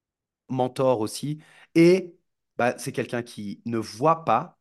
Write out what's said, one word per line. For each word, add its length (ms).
mentor 520
aussi. 400
Et, 420
bah, 220
c'est 140
quelqu'un 300
qui 440
ne 120
voit 460
pas 360